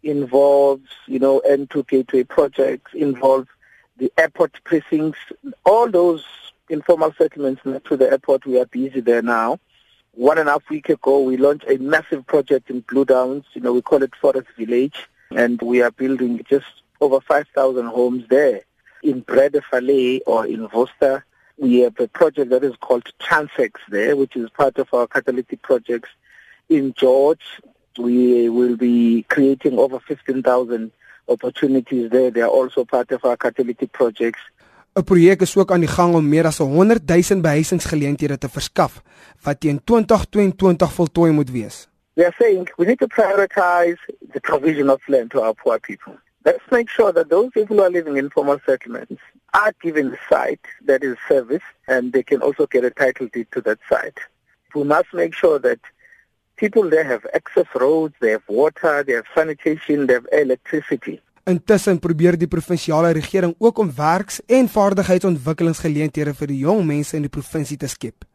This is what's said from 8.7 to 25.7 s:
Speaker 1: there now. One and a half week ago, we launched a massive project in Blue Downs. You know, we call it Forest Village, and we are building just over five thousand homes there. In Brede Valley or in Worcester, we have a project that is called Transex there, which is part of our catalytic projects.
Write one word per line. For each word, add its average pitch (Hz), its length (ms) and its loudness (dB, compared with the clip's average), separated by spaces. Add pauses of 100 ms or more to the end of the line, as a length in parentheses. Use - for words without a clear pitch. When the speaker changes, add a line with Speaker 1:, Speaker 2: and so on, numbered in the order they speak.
Speaker 1:
there 120 220 0
now. 117 380 -2 (520)
One 139 280 2
and 151 100 0
a 143 40 2
half 143 160 -4
week 151 200 -8
ago, 139 320 2
we 131 160 -2
launched 143 320 0
a 135 80 2
massive 143 500 -4
project 139 420 -2
in 123 120 -8
Blue 131 240 -2
Downs. 131 480 0
You - 80 -14
know, 123 100 -2
we 123 100 0
call 139 220 0
it 131 160 -6
Forest 135 380 0
Village, 120 500 -4 (220)
and 120 320 -2
we 120 200 0
are 120 100 2
building 127 580 -4
just - 340 -4 (160)
over 135 220 2
five 147 340 0
thousand 131 300 0
homes 123 420 -2
there. 127 360 2 (400)
In 131 180 -2
Brede 139 400 2 (100)
Valley 127 540 0
or 113 200 0
in 110 280 -8
Worcester, 131 500 0 (340)
we 123 220 2
have 120 180 2
a 120 120 -2
project 147 400 0
that 127 160 2
is 123 160 -4
called 120 260 -6 (140)
Transex 147 680 -4
there, 110 300 -2
which 135 180 -4
is 117 140 -8
part 139 300 -2
of - 140 -4
our 120 140 0
catalytic - 540 -6
projects. 120 480 -4 (580)